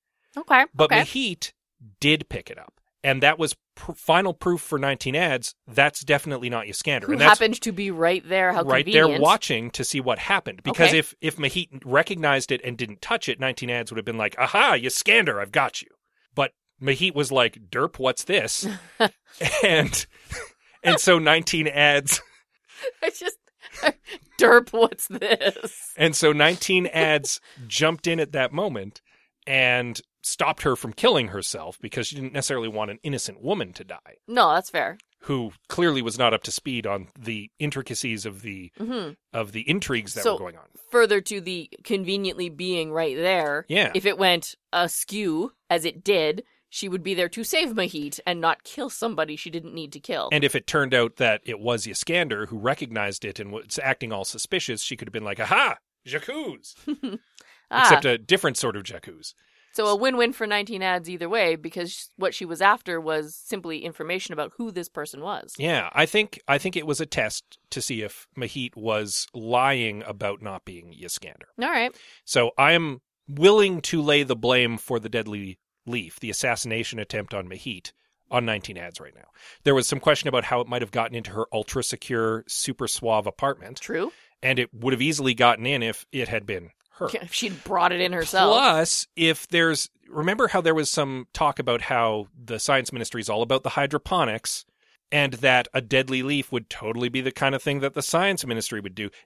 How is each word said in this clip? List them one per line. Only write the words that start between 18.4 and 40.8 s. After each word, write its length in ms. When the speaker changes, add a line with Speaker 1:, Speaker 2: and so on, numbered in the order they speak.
Speaker 1:
<laughs> 120
Speaker 2:
And, 440
and 180
so 180
nineteen 500
ads 520
Speaker 1:
<laughs> 400
I 80
just, 280
<laughs> 120
"Derp, 340
what's 360
this?" 880
Speaker 2:
And 200
so 160
nineteen 540
ads 540
jumped 400
in 140
at 120
that 200
moment 480
and 540
stopped 400
her 140
from 160
killing 360
herself 520
because 260
she 100
didn't 160
necessarily 360
want 220
an 120
innocent 400
woman 300
to 120
die. 320
Speaker 1:
No, 260
that's 160
fair. 280
Speaker 2:
Who 300
clearly 340
was 160
not 160
up 100
to 80
speed 340
on 220
the 400
intricacies 680
of 160
the, 360
Speaker 1:
Mm-hmm. 340
Speaker 2:
of 200
the 160
intrigues 460
that 100
Speaker 1:
So, 100
Speaker 2:
were 40
going 180
on. 80